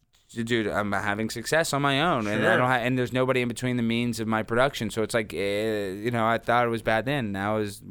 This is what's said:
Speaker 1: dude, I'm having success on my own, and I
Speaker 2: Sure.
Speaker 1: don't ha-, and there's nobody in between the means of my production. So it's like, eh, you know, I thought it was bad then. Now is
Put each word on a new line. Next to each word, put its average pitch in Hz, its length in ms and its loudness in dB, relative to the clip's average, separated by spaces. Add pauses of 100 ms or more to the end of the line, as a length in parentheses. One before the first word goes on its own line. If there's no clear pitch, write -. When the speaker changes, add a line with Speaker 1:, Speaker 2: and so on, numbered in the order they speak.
(340)
Speaker 1:
dude, 113 340 0
I'm 98 260 0
having 104 360 -2
success 151 440 0
on 139 80 0
my 139 200 2
own, 147 260 2
and 107 140 0
I 107 60 2
Speaker 2:
Sure. 110 120 4
Speaker 1:
don't 127 80 4
ha-, 127 80 4
and 123 220 0
there's 123 140 0
nobody 127 300 2
in 123 80 -2
between 123 260 -2
the 120 80 0
means 117 380 0
of 107 80 -2
my 110 120 2
production. 117 480 0
So 110 140 -2
it's 104 100 -2
like, 110 200 -2
eh, 101 580 -2
you 104 200 -4
know, 113 140 2
I 113 120 2
thought 120 280 2
it 117 40 0
was 113 120 -2
bad 110 240 0
then. 127 280 -2
Now 101 240 -2
is 104 320 -4